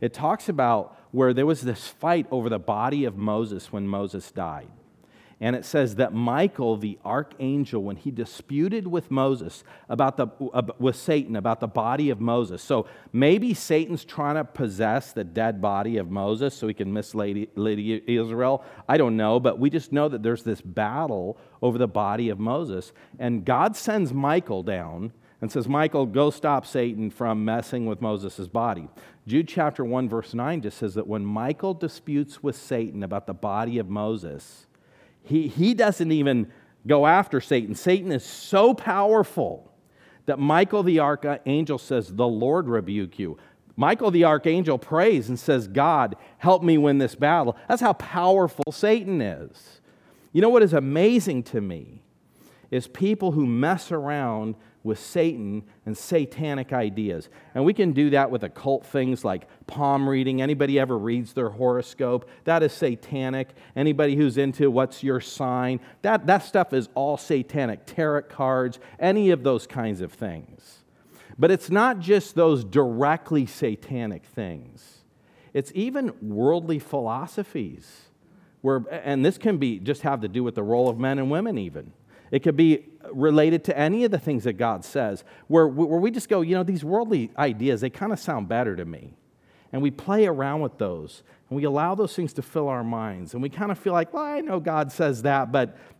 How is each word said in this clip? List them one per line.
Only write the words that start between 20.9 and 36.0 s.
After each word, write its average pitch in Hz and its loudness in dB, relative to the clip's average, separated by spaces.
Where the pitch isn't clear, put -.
over 120 2
the 120 2
body 104 0
of 98 -4
Moses. 117 -4
And 120 -2
God 147 2
sends 202 -2
Michael 139 0
down 90 -6
and 113 -6
says, 123 -2
"Michael, 147 2
go 135 2
stop 143 -2
Satan 110 -2
from 110 -2
messing 113 -2
with 107 -6
Moses' 101 -6
body." 101 -4
Jude 147 2
chapter 151 -2
one, 127 -2
verse 113 -6
nine 135 -4
just 104 -8
says 101 -6
that 107 -4
when 104 -4
Michael 127 -4
disputes 147 -6
with 143 -4
Satan 104 -6
about 98 -6
the 98 -6
body 110 -4
of 104 -4
Moses, 101 -8
he, 156 0
he 165 2
doesn't 202 2